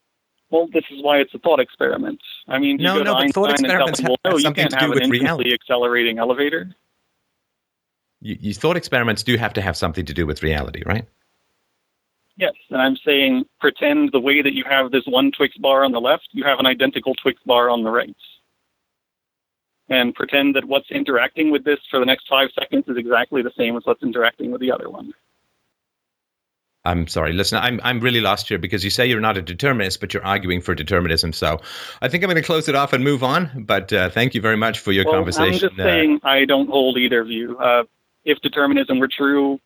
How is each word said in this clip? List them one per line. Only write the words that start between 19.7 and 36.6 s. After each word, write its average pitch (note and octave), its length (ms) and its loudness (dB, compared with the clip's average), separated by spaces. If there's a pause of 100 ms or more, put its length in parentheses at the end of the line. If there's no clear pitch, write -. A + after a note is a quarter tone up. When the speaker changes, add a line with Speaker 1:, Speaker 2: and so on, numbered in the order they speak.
Speaker 1:
And B2 260 0
pretend C#3 400 0
that C3 100 -2
what's C3+ 240 -2
interacting C#3 600 0
with C#3 120 0
this D3 160 0 (120)
for C3+ 80 2
the B2 60 2
next C3 220 -2
five C3+ 300 2
seconds - 300 -2
is B2 100 -4
exactly A#2+ 440 0
the B2 160 -4
same A#2+ 200 -2
as A2 80 -8
what's A#2+ 180 0
interacting A#2 480 -2
with B2+ 100 -8
the B2+ 100 -2
other - 180 -6
one. - 240 -16 (1700)
Speaker 2:
I'm E2+ 200 -2
sorry, E2 260 -2
listen, F#2+ 240 0
I'm, A#2+ 260 -2
I'm B2 160 -2
really A#2+ 220 0
lost G2+ 260 -2
here G2 120 -4
because F#2+ 240 -4
you G2+ 80 -2
say B2 160 0
you're A#2 120 0
not A2 180 0
a F#2 40 -6
determinist, F#2+ 580 -2
but F#2+ 140 -8
you're F#2 120 -6
arguing F#2 360 0
for F2+ 140 -2
determinism. E2 580 0
So D#2 260 -2 (420)
I C3 80 -2
think E3+ 140 -2
I'm F#3 60 0
gonna E3 140 2
close D#3+ 240 -2
it C#3 80 0
off C#3 180 2
and B2+ 100 2
move C#3 200 2
on, D3 260 0 (160)
but, G2 260 0
uh, F#2 200 2
thank A#2+ 240 0
you G#2 60 -2
very A2 160 2
much A2 220 0
for G2+ 120 -2
your F#2+ 140 4
Speaker 1:
Well, D#3+ 100 2
Speaker 2:
conversation. D#3+ 380 2
Speaker 1:
I'm F#3 60 0
just F#3+ 200 -2
Speaker 2:
Uh, F#3+ 40 -2
Speaker 1:
saying D#3+ 400 2
I C3+ 220 4
don't C#3 240 2